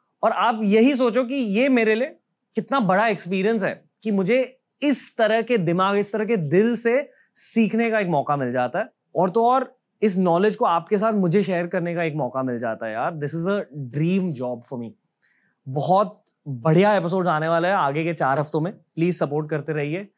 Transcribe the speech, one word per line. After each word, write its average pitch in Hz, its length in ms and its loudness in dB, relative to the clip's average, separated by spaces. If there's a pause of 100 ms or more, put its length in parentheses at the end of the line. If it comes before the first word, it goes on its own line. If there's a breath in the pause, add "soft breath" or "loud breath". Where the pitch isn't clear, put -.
(220)
और 220 100 2
आप 220 320 -2
यही 220 300 4
सोचो 247 300 0
कि 240 100 -6
ये 247 340 0
मेरे 226 260 2
लिए 262 220 -4 (380)
कितना 262 260 -2
बड़ा 202 280 2
एक्सपीरियंस 196 560 -2
है 135 200 -6 (180)
कि 214 80 -4
मुझे 220 500 0 (220)
इस - 340 -2
तरह 226 260 2
के 233 160 0
दिमाग, 185 380 0
इस 202 160 -2
तरह 214 120 -2
के 220 120 0
दिल 190 400 2
से 233 340 -2 (240 soft breath)
सीखने 226 560 0
का 220 80 0
एक 196 100 0
मौका 147 280 0
मिल 131 140 -2
जाता 127 280 -2
है। 233 100 -4 (280)
और 180 140 2
तो 226 160 2
और, 254 340 0 (220)
इस 196 160 2
नॉलेज 185 380 2
को 247 80 0
आपके 175 340 0
साथ 220 140 0
मुझे 196 300 2
शेयर 175 240 -2
करने 175 280 -4
का 170 80 -2
एक 160 120 -2
मौका 131 280 -4
मिल 123 160 -4
जाता 113 280 -6
है 110 60 -6
यार। 131 200 -4
This 147 220 -6
is 165 140 -4
a 202 120 0 (380)
dream 175 440 0
job 123 140 -6 (160)
for 120 100 -8
me। 117 60 -10 (800)
बहुत 160 560 0 (240)
बढ़िया 160 460 4
एपिसोड 180 340 0
आने 156 200 0
वाला 170 200 2
है 196 60 2
आगे 156 300 0
के 165 100 -2
चार 139 260 0
हफ्तों 151 200 -4
में। 151 120 -4
प्लीज 170 460 -4
सपोर्ट 151 320 -2
करते 151 220 -6
रहिए। 151 460 -6